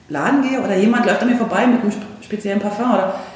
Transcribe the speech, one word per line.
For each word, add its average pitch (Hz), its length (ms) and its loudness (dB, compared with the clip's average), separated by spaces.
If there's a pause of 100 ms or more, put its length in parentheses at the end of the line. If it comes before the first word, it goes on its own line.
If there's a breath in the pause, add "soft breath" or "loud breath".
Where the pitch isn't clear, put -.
Laden 156 400 0
gehe 262 140 -2
oder 196 160 0
jemand 214 280 4
läuft 196 160 2
an 240 80 2
mir 233 60 2
vorbei 220 320 0
mit 233 140 4
einem 202 100 0
spe-, - 140 -6 (160)
speziellen 202 380 -4
Parfum, 220 340 -2
oder, - 220 0 (200 loud breath)